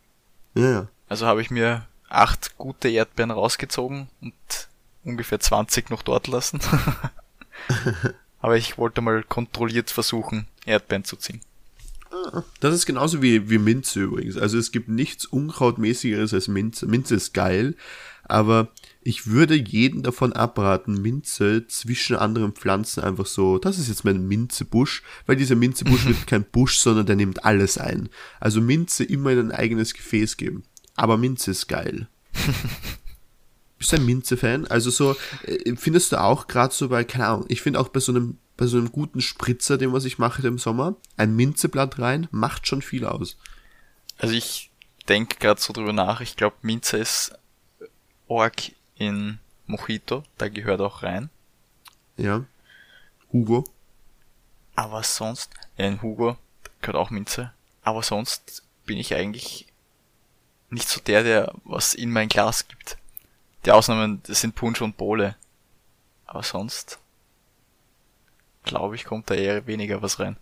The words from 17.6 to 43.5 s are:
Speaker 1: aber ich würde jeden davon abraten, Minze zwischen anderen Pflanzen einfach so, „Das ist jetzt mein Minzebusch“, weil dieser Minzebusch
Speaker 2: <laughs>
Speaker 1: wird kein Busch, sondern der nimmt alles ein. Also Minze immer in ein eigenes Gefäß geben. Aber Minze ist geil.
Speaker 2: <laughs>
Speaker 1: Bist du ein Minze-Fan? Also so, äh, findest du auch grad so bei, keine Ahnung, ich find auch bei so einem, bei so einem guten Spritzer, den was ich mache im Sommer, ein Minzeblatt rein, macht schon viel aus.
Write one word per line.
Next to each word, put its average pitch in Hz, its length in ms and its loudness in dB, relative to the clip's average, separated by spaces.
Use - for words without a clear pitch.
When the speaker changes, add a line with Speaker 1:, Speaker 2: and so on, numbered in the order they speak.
Speaker 1:
aber 110 440 4
ich - 280 -4
würde 147 260 6
jeden 123 480 2
davon 127 300 0
abraten, 101 680 2
Minze 113 680 0
zwischen - 480 -2
anderen 107 360 2
Pflanzen - 500 -2
einfach 98 240 -2
so, 95 320 4
„Das 185 200 0
ist 139 100 -2
jetzt - 160 -4
mein 95 240 2
Minzebusch“, 117 720 0
weil 139 100 4
dieser 131 200 4
Minzebusch 127 480 4
Speaker 2:
<laughs> - 20 2
Speaker 1:
wird - 200 2
kein 104 180 2
Busch, - 340 2
sondern 110 280 4
der 101 100 4
nimmt 98 280 0
alles 98 340 4
ein. - 320 -4
Also 110 200 2
Minze 143 440 2
immer 139 260 0
in 123 80 6
ein 113 140 2
eigenes 110 420 0
Gefäß - 420 0
geben. - 280 -6
Aber 110 220 4
Minze 123 360 0
ist - 160 -6
geil. - 400 -6
Speaker 2:
<laughs> - 140 -2
Speaker 1:
Bist - 140 -2
du 165 40 6
ein 139 100 4
Minze-Fan? 123 600 0
Also 117 220 2
so, 135 260 2
äh, - 320 -4
findest 165 380 2
du - 80 2
auch 107 260 2
grad 127 260 2
so 131 180 -2
bei, 120 120 2
keine 117 240 -2
Ahnung, 110 220 0
ich - 140 -2
find 147 140 0
auch 135 120 0
bei 135 100 -2
so 127 140 0
einem, 120 260 0
bei 123 100 0
so 120 100 2
einem 117 160 0
guten 147 280 -4
Spritzer, - 560 -2
den 131 160 0
was 139 120 0
ich 127 140 -8
mache 123 280 0
im 120 120 -2
Sommer, 127 360 -2
ein 110 180 2
Minzeblatt 135 640 0
rein, 135 320 -2
macht - 380 -2
schon 139 120 -2
viel 127 240 -6
aus. - 320 -6